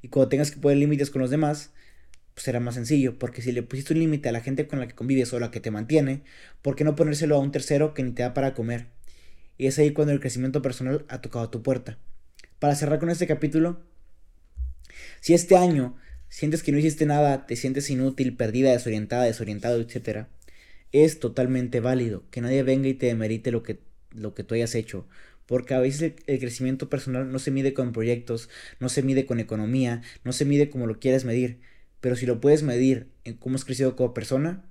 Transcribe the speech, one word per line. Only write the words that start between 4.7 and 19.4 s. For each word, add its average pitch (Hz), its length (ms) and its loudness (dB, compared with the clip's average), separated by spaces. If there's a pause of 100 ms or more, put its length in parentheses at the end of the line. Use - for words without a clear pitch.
la 120 80 -6
que - 80 -16
convives 127 380 -2
o 120 60 -4
la 117 120 -4
que 117 80 -8
te 117 100 -6
mantiene, 135 540 0 (380)
¿por - 160 -2
qué 151 80 2
no 151 100 2
ponérselo 151 400 2
a 139 40 6
un 139 120 0
tercero 147 420 0
que 135 100 -4
ni 123 80 -4
te 123 120 -4
da 123 100 -2
para 135 200 0
comer? 117 340 -6 (680)
Y 135 100 0
es 135 120 0
ahí 151 120 6
cuando 147 220 2
el 139 80 0
crecimiento 131 400 -2
personal 131 480 -4
ha 123 120 -10
tocado 117 220 -6
a 110 80 -6
tu 113 100 -8
puerta. 123 360 -2 (600)
Para 143 180 4
cerrar 147 240 0
con 170 100 0
este 170 180 0
capítulo, 160 540 0 (1400)
si - 140 4
este 175 240 8
año 156 400 4 (320)
sientes 151 340 -2
que 143 80 0
no 143 60 2
hiciste 151 280 2
nada, 147 400 2
te 117 120 -6
sientes 135 320 -4
inútil, 131 480 0
perdida, 123 340 4
desorientada, 117 540 0
desorientado, 113 560 -2